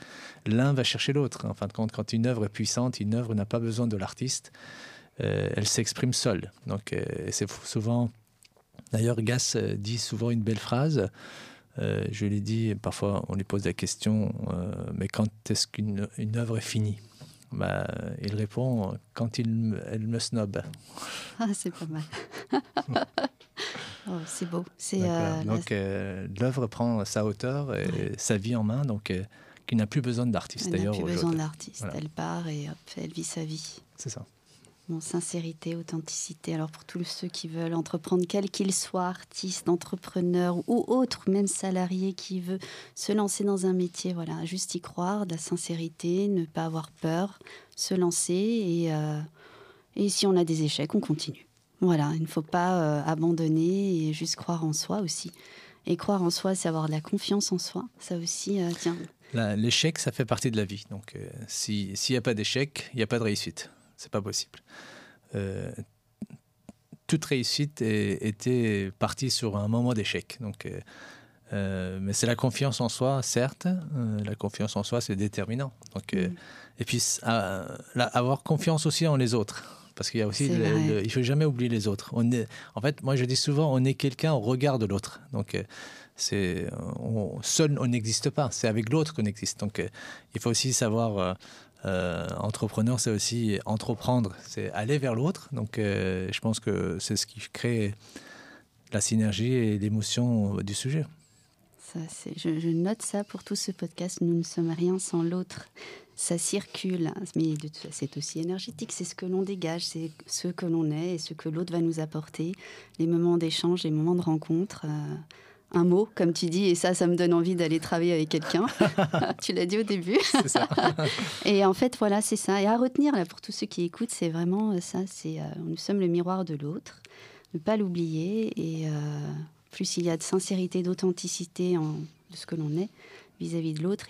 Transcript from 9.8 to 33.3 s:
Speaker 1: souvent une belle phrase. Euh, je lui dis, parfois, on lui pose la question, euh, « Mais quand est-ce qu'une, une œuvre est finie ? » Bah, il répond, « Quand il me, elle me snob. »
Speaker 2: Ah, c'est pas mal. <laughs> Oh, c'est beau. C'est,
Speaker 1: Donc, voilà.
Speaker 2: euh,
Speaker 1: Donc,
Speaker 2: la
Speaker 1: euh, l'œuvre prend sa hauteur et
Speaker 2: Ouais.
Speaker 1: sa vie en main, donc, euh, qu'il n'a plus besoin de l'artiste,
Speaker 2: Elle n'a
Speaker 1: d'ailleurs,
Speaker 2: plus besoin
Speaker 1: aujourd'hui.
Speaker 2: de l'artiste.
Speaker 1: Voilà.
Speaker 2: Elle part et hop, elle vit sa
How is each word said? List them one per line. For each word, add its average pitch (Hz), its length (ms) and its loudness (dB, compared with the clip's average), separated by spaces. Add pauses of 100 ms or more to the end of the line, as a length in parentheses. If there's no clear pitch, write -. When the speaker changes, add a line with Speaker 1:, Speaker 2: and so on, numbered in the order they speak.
Speaker 1:
souvent 117 340 -2
une 117 120 2
belle 107 160 0
phrase. 131 500 2 (680)
Euh, - 320 0
je 104 140 -2
lui 101 160 0
dis, 110 340 0
parfois, 101 540 0
on 92 60 -2
lui 98 100 0
pose 98 200 -2
la 90 80 2
question, 107 600 0 (200)
euh, « 90 180 -4 (260)
Mais 98 100 -2
quand 107 200 2 (220)
est-ce - 180 2
qu'une, 104 400 -2 (100)
une 110 200 -2
œuvre 117 200 -2
est 110 40 -2
finie ? » 107 380 -2 (520)
Bah, 50 360 0 (340)
il 104 140 -2
répond, « 107 600 0 (160)
Quand 117 240 -2
il 113 120 0
me, 110 380 0
elle 110 200 -4
me 117 120 0
snob. » 104 420 -2 (800)
Speaker 2:
Ah, 233 140 0
c'est 185 200 -4
pas - 120 -8
mal. 156 180 -6 (480)
<laughs> - 540 0 (1040)
Oh, 180 200 -4
c'est - 200 -6
beau. 175 160 -4 (140)
C'est, - 200 -4
Speaker 1:
Donc, 185 100 2
voilà. 165 320 2
Speaker 2:
euh, - 60 -4
Speaker 1:
Donc, 110 260 0
Speaker 2:
la 110 60 2
Speaker 1:
euh, 98 500 -2 (120)
l'œuvre 127 280 2
prend 117 380 0
sa 107 200 2
hauteur 127 500 -2
et - 120 0
Speaker 2:
Ouais. - 300 -2
Speaker 1:
sa - 200 0
vie 110 180 0
en 110 80 2
main, 117 200 2
donc, 110 260 -2
euh, 92 140 -2 (420)
qu'il 117 140 2
n'a 107 80 2
plus 143 140 0
besoin 123 260 0
de 113 60 2
l'artiste, - 340 -4
Speaker 2:
Elle 175 60 0
n'a - 40 2
Speaker 1:
d'ailleurs, - 160 2
Speaker 2:
plus - 120 0
besoin 175 100 0 (160)
Speaker 1:
aujourd'hui. 165 60 2
Speaker 2:
de 156 60 0
l'artiste. - 360 -10
Speaker 1:
Voilà. 104 180 -6
Speaker 2:
Elle 151 120 -6
part 165 380 -4
et 147 220 -6
hop, 156 80 -10 (200)
elle 160 140 -8
vit 165 120 -8
sa 165 200 -6